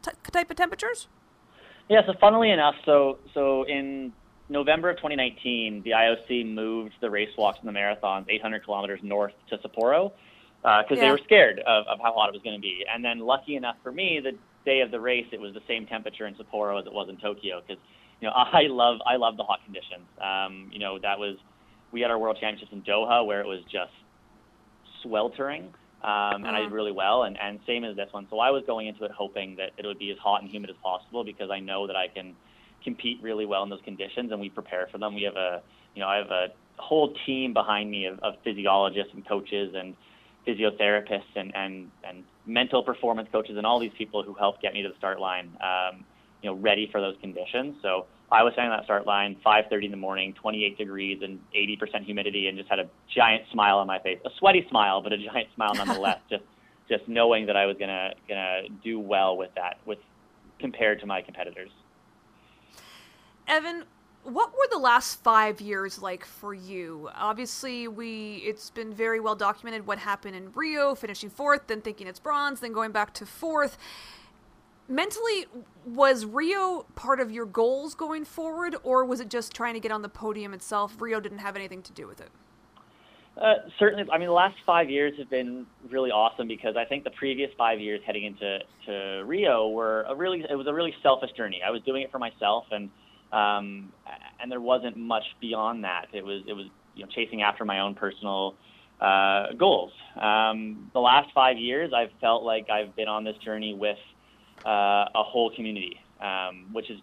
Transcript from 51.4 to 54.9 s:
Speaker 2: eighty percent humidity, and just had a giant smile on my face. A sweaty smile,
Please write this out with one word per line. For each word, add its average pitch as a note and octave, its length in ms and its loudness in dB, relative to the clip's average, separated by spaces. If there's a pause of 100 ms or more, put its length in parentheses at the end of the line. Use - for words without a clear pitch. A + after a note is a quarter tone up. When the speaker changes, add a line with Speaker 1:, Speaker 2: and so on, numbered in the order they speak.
Speaker 2:
eighty G#2 220 -2
percent G#2 300 -6
humidity, G2+ 420 -4
and F#2+ 100 -4
just G2 120 -12
had G2 100 0
a F2+ 80 -4 (260)
giant A2+ 380 4
smile G2+ 280 6
on F#2+ 80 0
my F#2+ 120 -2
face. F#2 240 -4
A - 140 -8
sweaty F#3+ 320 6
smile, G2+ 320 4